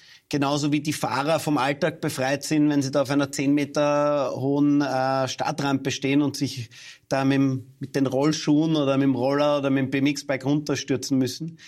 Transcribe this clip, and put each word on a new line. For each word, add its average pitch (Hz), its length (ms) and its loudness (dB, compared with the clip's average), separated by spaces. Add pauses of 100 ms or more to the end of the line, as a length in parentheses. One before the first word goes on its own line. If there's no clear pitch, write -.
(300)
genauso 143 420 0
wie 151 80 0
die 151 120 -4
Fahrer 139 480 0
vom 151 160 0
Alltag 160 460 0
befreit 139 420 -2
sind, 151 240 2
wenn 143 140 2
sie 131 80 -4
da 143 100 0
auf 127 100 0
einer 139 220 0
zehn 143 220 0
Meter 147 840 0
hohen, 143 460 2
äh, 131 440 0
Startrampe 139 640 -2
stehen 139 300 0
und 143 160 -2
sich 127 320 -6 (400)
da 135 160 0
mit, 135 380 2 (180)
mit 143 160 -8
den 135 100 2
Rollschuhen 151 720 2
oder 139 220 2
mit 139 60 2
dem 135 100 4
Roller 143 420 2
oder 139 140 0
mit 131 140 2
dem 127 60 -4
B-M-X-Bike 139 540 -2
runterstürzen 139 720 0
müssen, 160 520 -4